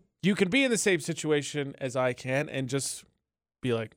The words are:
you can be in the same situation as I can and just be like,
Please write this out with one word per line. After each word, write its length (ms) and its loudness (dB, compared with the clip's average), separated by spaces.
you 120 4
can 140 2
be 160 4
in 60 2
the 80 2
same 220 2
situation 760 -2
as 180 -6
I 180 2
can 340 -2
and 200 -4
just 360 -4
be 140 0
like, 220 -4